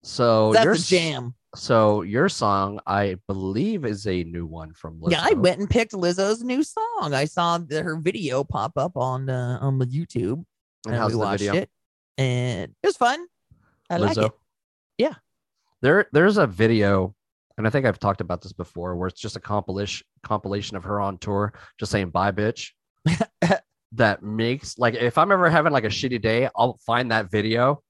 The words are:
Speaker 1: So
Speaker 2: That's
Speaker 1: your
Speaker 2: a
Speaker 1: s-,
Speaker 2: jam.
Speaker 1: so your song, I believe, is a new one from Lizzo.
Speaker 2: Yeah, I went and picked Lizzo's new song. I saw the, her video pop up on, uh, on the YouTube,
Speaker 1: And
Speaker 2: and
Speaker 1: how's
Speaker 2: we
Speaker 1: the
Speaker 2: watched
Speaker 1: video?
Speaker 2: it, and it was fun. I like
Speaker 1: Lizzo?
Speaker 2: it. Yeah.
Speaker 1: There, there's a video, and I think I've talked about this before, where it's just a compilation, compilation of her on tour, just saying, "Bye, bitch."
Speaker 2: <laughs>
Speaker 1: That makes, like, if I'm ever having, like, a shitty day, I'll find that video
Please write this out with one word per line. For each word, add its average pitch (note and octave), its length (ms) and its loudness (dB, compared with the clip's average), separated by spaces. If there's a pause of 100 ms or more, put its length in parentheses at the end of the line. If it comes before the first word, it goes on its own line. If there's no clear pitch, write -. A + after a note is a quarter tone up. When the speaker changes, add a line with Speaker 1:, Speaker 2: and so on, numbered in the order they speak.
Speaker 1:
So A2 460 4
Speaker 2:
That's A2+ 140 6
Speaker 1:
your G3 80 4
Speaker 2:
a - 20 4
Speaker 1:
s-, E3+ 140 -2
Speaker 2:
jam. D3 440 0 (220)
Speaker 1:
so G#2+ 460 4
your A2 260 0
song, G2+ 580 0
I G2+ 300 0 (100)
believe, G#2+ 600 -4
is G#2 200 -6
a F2+ 200 -2
new E2+ 200 -10
one D#2+ 280 -14
from D#2+ 260 -16
Lizzo. E2 120 0
Speaker 2:
Yeah, - 120 2
I G#4+ 100 2
went F#3 280 2
and G#3 80 -6
picked A3+ 240 0
Lizzo's G3 500 0
new B3+ 180 -2
song. G#4+ 520 -4
I C3+ 100 0
saw E3+ 340 0
the, D#3 240 -4
her D#3 140 -4
video D3+ 480 -2
pop A2+ 340 -4
up D3+ 200 -2
on, C3 320 -4
uh, B2+ 320 -4
on C3+ 180 0
the B2+ 60 2
YouTube, B2+ 580 -4 (420)
Speaker 1:
And - 20 -8
Speaker 2:
and A3 100 -4
Speaker 1:
how's A2 140 0
Speaker 2:
we - 20 -2
Speaker 1:
the A#2 60 0
Speaker 2:
watched G2+ 200 0
Speaker 1:
video? G2+ 160 -2
Speaker 2:
it, F#3+ 140 -4 (480)
and B2 560 -2 (100)
it - 20 -4
was G4 120 0
fun. C#4 280 0 (640)
I F3 60 -2
like G#2 220 0
Speaker 1:
Lizzo? G#2+ 80 2
Speaker 2:
it. A2 60 0 (680)
Yeah. C#4 160 0 (680)
Speaker 1:
There, D#3+ 300 4
there's F#3 240 4
a E3+ 120 4
video, G2+ 680 2 (420)
and G#2+ 80 -4
I A2 40 4
think C3+ 160 0
I've G#2 120 2
talked G2 220 -2
about F2 220 -6
this F#2+ 100 -18
before, F2 460 -8
where F2+ 100 -4
it's - 140 -10
just G#2+ 160 -10
a - 20 -10
compilation, G2+ 680 -4 (160)
compilation G#2 540 -4
of F2 80 -10
her G2+ 160 -4
on G2 180 -2
tour, G#2 360 -2 (260)
just - 140 -6
saying, G2 160 0
"Bye, F#2+ 240 0
bitch." G#2 380 -4 (340)
Speaker 2:
<laughs> E3+ 560 0 (320)
Speaker 1:
That A2 280 2
makes, A2+ 560 -4
like, A#2+ 180 2
if A#2+ 220 2
I'm F3 140 4
ever F3+ 180 6
having, D#3 220 4
like, B2 140 2
a G#2 40 0
shitty B2 320 -4
day, A2+ 360 2
I'll A#2+ 280 2
find A#2+ 260 0
that G#2+ 200 0
video A2+ 580 2